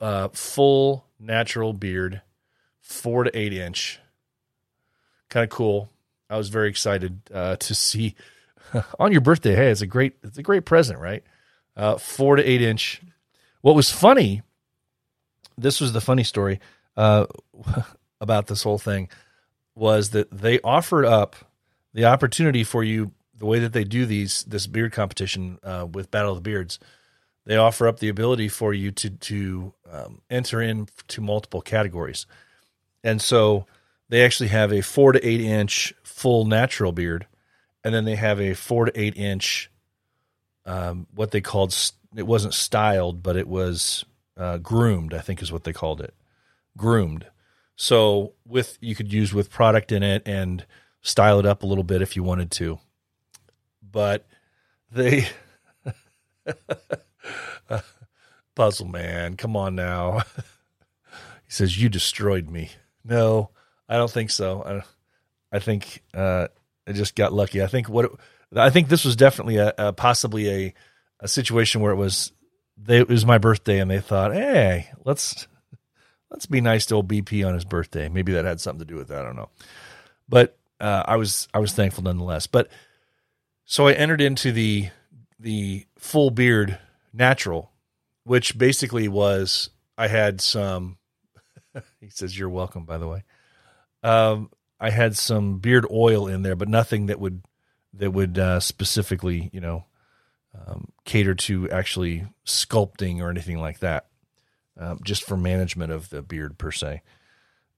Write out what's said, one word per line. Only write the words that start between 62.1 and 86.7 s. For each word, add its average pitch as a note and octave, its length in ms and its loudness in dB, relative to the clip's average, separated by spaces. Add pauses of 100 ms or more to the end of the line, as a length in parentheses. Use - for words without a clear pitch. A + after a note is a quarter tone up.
me." E2 220 -10 (340)
No, A2 460 0 (360)
I A#2 100 -2
don't A#2 120 0
think A2 220 -4
so. F#2+ 500 -6 (720)
I, - 40 -2
I G2+ 40 -2
think, G#2 420 -4 (100)
uh, F#2 360 -2 (400)
I G2+ 60 -8
just G#2 220 -4
got G#2 160 0
lucky. G2 300 -2
I F#2+ 60 0
think A#2 200 -2
what A#2 180 0
it, - 60 -4 (440)
I A#2 160 6
think D#3+ 160 6
this D#3+ 180 4
was B2 100 2
definitely A#2 420 6
a, G#2 200 4
a, G#2 160 0
possibly A2 560 0
a, G2 240 -4 (460)
a G2+ 80 -10
situation A2+ 540 0
where G#2 100 2
it F#2+ 60 0
was, G2 340 -2 (440)
they, A#2+ 260 6
it B2 60 4
was A#2+ 160 4
my A#2 140 8
birthday G#2 420 2
and F#2+ 120 0
they G2 80 0
thought, G2+ 340 0
"Hey, C#3+ 560 2 (160)
let's, - 420 -6 (840)
let's - 160 -16
be C3 120 0
nice A2+ 280 2
to A2+ 80 0
old G2+ 120 2
B G#2 140 0
P G2+ 220 -2
on F#2 100 0
his F2 120 -4
birthday." D#2+ 440 -4
Maybe F#2 240 -2
that E2+ 120 0
had E2+ 140 -4
something D#2+ 200 -10
to D#2+ 120 -16
do E2 40 -14
with C#2 140 -12
that. C#2+ 120 -10
I - 20 -8
don't B1 120 -12
know. A1 140 -14 (800)
But, B2 300 6 (220)
uh, G2+ 260 0
I A2+ 120 2
was, G#2 360 -4
I G#2+ 60 0
was G#2 140 0
thankful F#2+ 300 0
nonetheless. F2+ 440 -4
But - 240 2 (960)
so - 200 2
I C#3 80 8
entered D3+ 280 0
into C3+ 300 0
the, G#2+ 380 0 (500)
the G2+ 460 -6 (140)
full C#3+ 320 2
beard A2 480 2 (340)